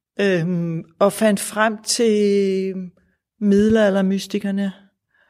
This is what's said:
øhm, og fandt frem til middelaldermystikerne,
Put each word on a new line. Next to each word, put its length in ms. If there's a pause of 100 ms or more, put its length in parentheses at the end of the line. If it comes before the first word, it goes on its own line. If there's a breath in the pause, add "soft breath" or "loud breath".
(200)
øhm, 640 (160)
og 140
fandt 280
frem 440
til 920 (680)
middelaldermystikerne, 1300 (580)